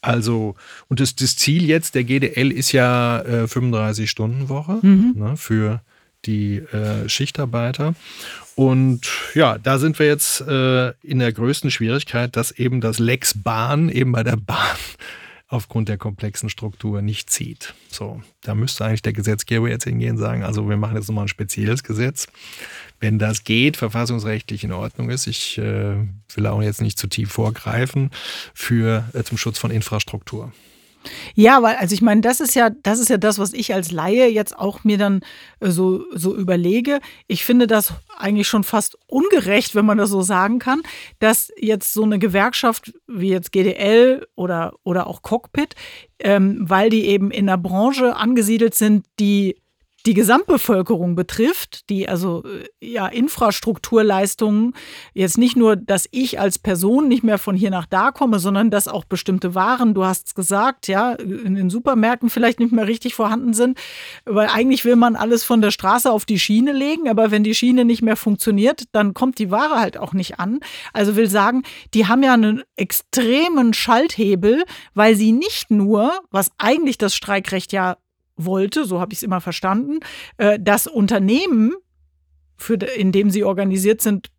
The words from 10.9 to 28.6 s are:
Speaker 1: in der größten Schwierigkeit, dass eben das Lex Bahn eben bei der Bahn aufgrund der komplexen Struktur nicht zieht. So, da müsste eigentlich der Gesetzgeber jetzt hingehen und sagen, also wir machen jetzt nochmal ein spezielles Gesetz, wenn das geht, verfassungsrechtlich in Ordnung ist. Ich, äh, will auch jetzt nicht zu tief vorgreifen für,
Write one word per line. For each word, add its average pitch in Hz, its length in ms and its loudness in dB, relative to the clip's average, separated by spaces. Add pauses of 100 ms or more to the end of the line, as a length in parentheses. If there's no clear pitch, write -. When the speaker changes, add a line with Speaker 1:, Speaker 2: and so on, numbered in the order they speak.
Speaker 1:
in 131 160 -4
der 120 140 2
größten 127 400 -2
Schwierigkeit, 123 640 -2
dass 117 160 -2
eben 127 280 -2
das 113 200 -2
Lex 117 420 0
Bahn 123 460 0
eben 127 240 0
bei 117 100 0
der 117 140 0
Bahn - 400 -4 (720)
aufgrund 110 400 -4
der 104 100 -4
komplexen 107 500 -8
Struktur 104 540 -8
nicht 107 280 -6
zieht. - 440 -8 (140)
So, 110 320 -12 (220)
da 107 140 -6
müsste 110 280 -4
eigentlich 110 180 -2
der 110 100 -4
Gesetzgeber 107 560 -2
jetzt 120 160 -4
hingehen 120 280 -4
und 113 60 -4
sagen, 113 240 -4
also 104 260 -4
wir 104 80 0
machen 107 200 -2
jetzt 104 100 -6
nochmal 104 200 -4
ein - 20 -4
spezielles 104 560 -4
Gesetz, 123 420 -6 (720)
wenn 107 220 0
das 107 240 -4
geht, 123 320 2
verfassungsrechtlich 110 880 -6
in 110 80 -6
Ordnung 110 380 -8
ist. 127 180 -6
Ich, - 300 -8
äh, 104 360 -4 (400)
will 104 120 -2
auch 107 160 -2
jetzt 107 200 -2
nicht 107 160 -4
zu - 80 -8
tief 101 240 -4
vorgreifen 117 800 -4 (420)
für, 113 600 0